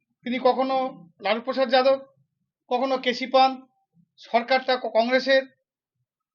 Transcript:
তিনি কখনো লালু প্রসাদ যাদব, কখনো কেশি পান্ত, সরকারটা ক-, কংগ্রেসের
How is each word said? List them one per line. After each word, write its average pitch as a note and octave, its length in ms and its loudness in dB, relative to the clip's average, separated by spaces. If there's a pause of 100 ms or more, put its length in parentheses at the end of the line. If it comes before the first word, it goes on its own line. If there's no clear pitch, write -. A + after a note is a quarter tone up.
(240)
তিনি B3 200 -4
কখনো C4 640 -2 (140)
লালু A3 200 -2
প্রসাদ B3 280 -2
যাদব, C4 300 4 (680)
কখনো C4+ 300 -2
কেশি B3+ 300 -4
পান্ত, C4 340 2 (560)
সরকারটা B3+ 580 -2
ক-, B3 180 -6
কংগ্রেসের B3+ 500 2 (920)